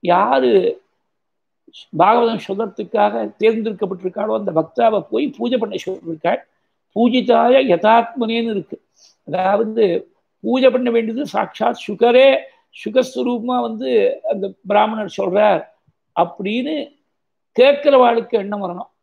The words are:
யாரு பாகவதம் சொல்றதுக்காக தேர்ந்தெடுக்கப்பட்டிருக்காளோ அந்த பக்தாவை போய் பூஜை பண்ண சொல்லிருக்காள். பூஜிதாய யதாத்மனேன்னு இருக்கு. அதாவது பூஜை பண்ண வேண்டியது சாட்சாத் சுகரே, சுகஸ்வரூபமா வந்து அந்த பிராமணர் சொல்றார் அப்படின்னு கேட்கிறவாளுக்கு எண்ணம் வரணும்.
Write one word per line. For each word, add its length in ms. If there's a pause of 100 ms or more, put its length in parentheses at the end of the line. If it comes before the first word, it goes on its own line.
யாரு 500 (1500)
பாகவதம் 500
சொல்றதுக்காக 640 (240)
தேர்ந்தெடுக்கப்பட்டிருக்காளோ 960
அந்த 180
பக்தாவை 480
போய் 280
பூஜை 300
பண்ண 180
சொல்லிருக்காள். 640 (560)
பூஜிதாய 580 (120)
யதாத்மனேன்னு 840
இருக்கு. 260 (520)
அதாவது 560 (600)
பூஜை 260
பண்ண 200
வேண்டியது 360
சாட்சாத் 600
சுகரே, 400 (460)
சுகஸ்வரூபமா 840
வந்து 600 (100)
அந்த 220 (140)
பிராமணர் 500
சொல்றார் 460 (540)
அப்படின்னு 580 (840)
கேட்கிறவாளுக்கு 760
எண்ணம் 340
வரணும். 260 (120)